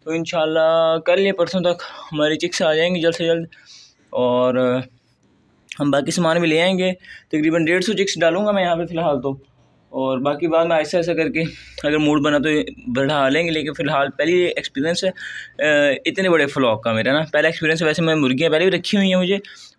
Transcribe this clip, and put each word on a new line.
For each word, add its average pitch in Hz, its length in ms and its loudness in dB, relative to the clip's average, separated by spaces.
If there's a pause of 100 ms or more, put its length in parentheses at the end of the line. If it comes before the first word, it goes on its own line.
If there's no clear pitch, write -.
तो 160 80 -8
इंशाल्लाह 160 840 2 (100)
कल 180 140 4
या 196 140 2
परसों 175 280 -2
तक 170 240 -2 (240)
हमारी 151 260 0
चिक्स 175 240 -4
आ 160 140 2
जाएंगी 170 260 0
जल्द 165 140 0
से 170 100 -4
जल्द, 165 220 0 (680)
और 123 460 2 (1120)
हम 143 200 -2
बाकी 143 200 0
सामान 170 280 2
भी 170 80 0
ले 156 120 2
आएंगे। 185 340 0
तकरीबन 160 720 -2
डेढ़ 180 180 2
सौ 214 120 -2
चिक्स 196 240 -2
डालूँगा 180 320 2
मैं 196 120 0
यहाँ 170 140 0
पे 170 80 -4
फ़िलहाल 165 340 -2
तो, 135 180 -6 (540)
और 131 300 -2
बाकी 147 260 -2
बाद 160 200 2
में 170 80 2
आहिस्ता 156 220 0
आहिस्ता 170 180 0
करके 160 280 -2 (380)
अगर 151 160 0
mood 151 240 4
बना 147 180 2
तो 151 100 0
ये 151 140 2 (260)
बढ़ा 135 400 2
लेंगे। 165 220 0
लेकिन 151 220 -4
फ़िलहाल 143 380 0
पहली 165 320 0
experience 170 600 -4
है, 190 60 0
अ, 143 960 -2
इतने 185 220 0
बड़े 156 180 4
फ्लॉक 123 360 0
का 117 100 0
मेरा 110 200 0
ना, 151 80 0 (120)
पहला 151 160 4
experience 160 320 -2
है। 165 60 2
वैसे 156 140 0
मैं 160 140 2
मुर्गियाँ 147 360 2
पहले 160 140 2
भी 190 60 2
रखी 180 260 -2
हुई 196 120 2
हैं, 185 80 2
मुझे, 185 220 0 (400)